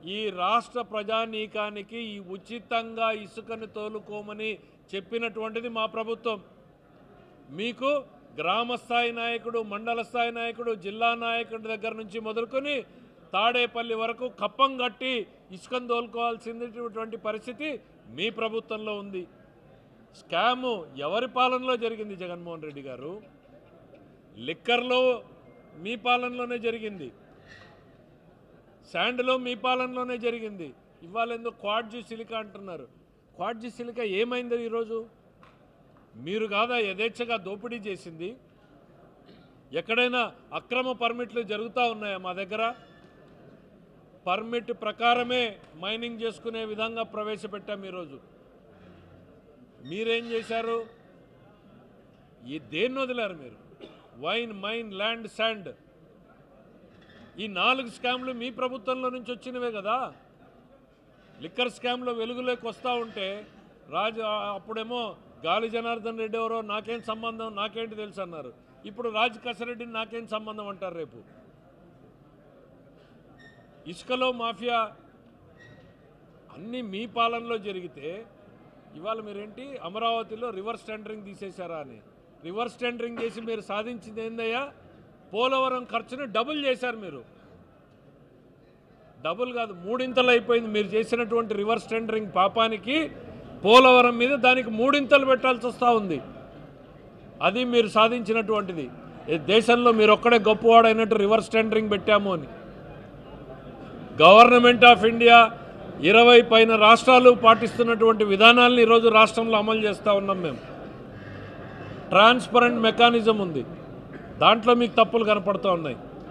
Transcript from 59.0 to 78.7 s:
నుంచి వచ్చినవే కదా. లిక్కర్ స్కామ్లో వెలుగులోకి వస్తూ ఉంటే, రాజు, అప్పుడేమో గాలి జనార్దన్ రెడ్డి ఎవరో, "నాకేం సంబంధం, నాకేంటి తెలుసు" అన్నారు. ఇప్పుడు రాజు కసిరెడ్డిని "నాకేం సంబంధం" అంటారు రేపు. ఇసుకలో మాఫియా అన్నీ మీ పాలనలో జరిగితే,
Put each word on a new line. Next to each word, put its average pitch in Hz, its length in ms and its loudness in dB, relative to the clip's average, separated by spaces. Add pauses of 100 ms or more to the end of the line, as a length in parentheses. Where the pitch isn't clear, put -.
నుంచి 247 240 -12
వచ్చినవే 247 380 -10
కదా. 214 420 -6 (1300)
లిక్కర్ 233 300 -6
స్కామ్లో 247 400 -6
వెలుగులోకి 240 560 -6
వస్తూ 247 280 -6
ఉంటే, 208 520 -10 (440)
రాజు, 220 300 -6 (340)
అప్పుడేమో 220 600 -10 (300)
గాలి 214 240 -2
జనార్దన్ 226 500 -8
రెడ్డి 220 180 -6
ఎవరో, 226 240 -6
"నాకేం 214 400 -8
సంబంధం, 226 540 -10
నాకేంటి 220 400 -10
తెలుసు" 208 260 -12
అన్నారు. 156 320 -12 (320)
ఇప్పుడు 226 240 -8
రాజు 226 400 -2
కసిరెడ్డిని 233 440 -12
"నాకేం 226 340 -10
సంబంధం" 214 400 -10
అంటారు 185 280 -10
రేపు. 151 220 -12 (2750)
ఇసుకలో 254 440 -4
మాఫియా 233 600 -4 (1600)
అన్నీ 226 260 -12
మీ 208 240 -10
పాలనలో 233 520 -4
జరిగితే, 185 680 -12 (720)